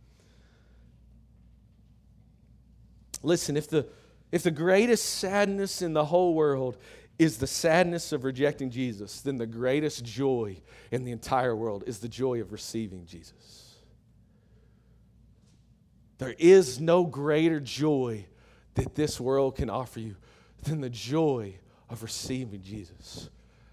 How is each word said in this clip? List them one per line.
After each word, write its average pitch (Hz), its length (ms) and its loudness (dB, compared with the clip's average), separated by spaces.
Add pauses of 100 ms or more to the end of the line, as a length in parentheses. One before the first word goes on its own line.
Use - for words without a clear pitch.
(3250)
Listen, 156 340 0
if 147 140 -2
the, 135 160 2 (460)
if 175 100 0
the 180 80 2
greatest 190 560 4
sadness 196 760 -2
in 160 100 -2
the 151 120 4
whole 175 280 4
world 139 440 0 (420)
is 165 180 4
the 135 80 -2
sadness 170 680 2
of 135 100 -4
rejecting 135 480 0
Jesus, 113 500 -6
then 135 160 -4
the 117 80 -4
greatest 127 580 -2
joy 117 560 -2 (300)
in 127 140 -4
the 123 80 -8
entire 123 440 -2
world 107 300 -4
is 110 140 -8
the 113 100 -10
joy 120 320 -2
of 95 100 -10
receiving 101 540 -10
Jesus. - 680 -20 (2500)
There 127 220 -6
is 165 400 8
no 170 240 4
greater 151 560 0
joy 127 680 -2 (480)
that 120 220 -4
this 151 260 -2
world 131 360 2
can 127 120 -4
offer 117 300 -6
you 110 160 -10 (480)
than 151 180 -4
the 131 80 -6
joy 120 680 -2 (300)
of 113 140 -12
receiving 113 580 -8
Jesus, - 680 -16 (440)